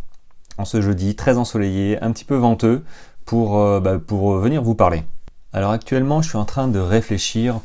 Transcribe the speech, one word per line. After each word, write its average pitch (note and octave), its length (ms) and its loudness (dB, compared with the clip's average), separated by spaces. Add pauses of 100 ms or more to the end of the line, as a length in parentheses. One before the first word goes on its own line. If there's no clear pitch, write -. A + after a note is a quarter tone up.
(580)
en G2+ 60 -4
ce A2 160 0
jeudi G2+ 360 0
très C3 200 2
ensoleillé, G2+ 640 0
un A2+ 100 0
petit - 120 -10
peu C#3+ 120 0
venteux, A#2 480 2 (400)
pour, G#2+ 340 0
euh, G2+ 220 4
bah, F#2 180 0
pour G2 380 0
venir B2+ 260 2
vous A2+ 120 0
parler. E2+ 300 2 (480)
Alors G2 200 0
actuellement, C3 500 0
je D#3 60 -2
suis G#2+ 100 -4
en G#2 60 0
train C3+ 240 -2
de G#2 100 0
réfléchir A2 880 0